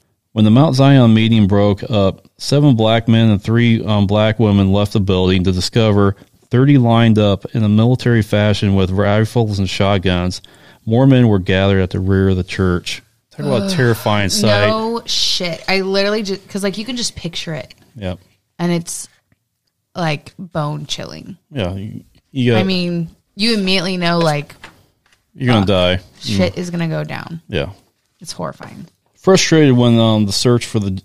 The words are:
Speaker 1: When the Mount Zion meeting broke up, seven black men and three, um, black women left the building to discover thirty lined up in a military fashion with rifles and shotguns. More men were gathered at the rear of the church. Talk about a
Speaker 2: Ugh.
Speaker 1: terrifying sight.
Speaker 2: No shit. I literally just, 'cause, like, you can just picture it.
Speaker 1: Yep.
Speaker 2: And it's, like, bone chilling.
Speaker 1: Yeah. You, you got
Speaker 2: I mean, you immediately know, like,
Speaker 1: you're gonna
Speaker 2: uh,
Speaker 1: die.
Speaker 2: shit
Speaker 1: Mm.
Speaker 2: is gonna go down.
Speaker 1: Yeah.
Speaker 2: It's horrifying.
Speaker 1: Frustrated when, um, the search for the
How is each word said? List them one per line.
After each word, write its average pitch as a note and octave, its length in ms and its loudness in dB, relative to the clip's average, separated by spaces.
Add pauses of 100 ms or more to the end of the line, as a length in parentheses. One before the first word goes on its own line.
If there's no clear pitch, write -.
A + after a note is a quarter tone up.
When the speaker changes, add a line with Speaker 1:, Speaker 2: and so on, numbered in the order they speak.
(320)
Speaker 1:
When G#2+ 120 0
the G#2+ 60 4
Mount C#3 240 4
Zion C3 400 6
meeting A2 340 4
broke G2+ 420 0
up, G2 460 -2
seven C#3+ 400 2
black A2 320 0
men A2+ 220 4
and G2+ 120 0
three, A2+ 400 2
um, G#2 240 0
black G#2+ 320 0
women G2+ 340 2
left G2+ 200 0
the A2+ 80 0
building F#2 440 0
to F#2+ 80 0
discover G2+ 640 0 (340)
thirty C#3 260 4
lined A#2 420 4
up G2+ 360 0
in A2+ 100 -2
a G#2 40 2
military A#2 520 2
fashion G#2 540 0
with F#2+ 160 0
rifles G#2 680 0
and G2 100 -2
shotguns. F#2 720 -2 (420)
More A#2 220 2
men B2 220 6
were G#2 100 2
gathered F#2+ 420 0
at F#2 100 -2
the F#2+ 100 -6
rear F#2+ 280 2
of F#2+ 80 0
the F2+ 80 -4
church. - 580 -4 (280)
Talk D3 160 -10
about C3+ 160 -2
a - 20 -6
Speaker 2:
Ugh. G3 80 -6
Speaker 1:
terrifying A2 560 0
sight. G#2+ 400 0
Speaker 2:
No A3+ 380 -4
shit. - 600 -6
I F#3+ 140 0
literally G3 420 -2
just, F#3+ 260 -10
'cause, F#3+ 140 -8
like, G3 140 -4
you G#3+ 80 -10
can B3 120 -8
just - 200 -8
picture E3+ 380 -10
it. - 180 -14 (240)
Speaker 1:
Yep. F#2 220 -8 (400)
Speaker 2:
And F3 120 -2
it's, - 380 -8 (840)
like, D#3 440 -6
bone D3+ 480 -8
chilling. - 520 -14 (120)
Speaker 1:
Yeah. G2+ 240 -4
You, G2 300 -12 (260)
you B2 220 0
got A2 80 2
Speaker 2:
I F#3+ 40 0
mean, F3 440 -4 (260)
you A3+ 200 -2
immediately F#3+ 420 -2
know, E3+ 220 -2
like, D3 360 -4 (800)
Speaker 1:
you're B2 180 0
gonna G#2+ 100 4
Speaker 2:
uh, F2+ 340 0
Speaker 1:
die. F2+ 40 -8 (200)
Speaker 2:
shit C3 340 -2
Speaker 1:
Mm. - 40 -10
Speaker 2:
is F3+ 120 -8
gonna E3+ 180 -6
go D#3 160 -6
down. D#3 440 -12
Speaker 1:
Yeah. D#2 220 -4 (500)
Speaker 2:
It's - 120 -16
horrifying. - 540 -14 (300)
Speaker 1:
Frustrated D#3 600 4
when, A#2+ 220 4
um, A2 280 2
the G2 60 -4
search A#2+ 340 0
for A2+ 140 -4
the F#2+ 240 -6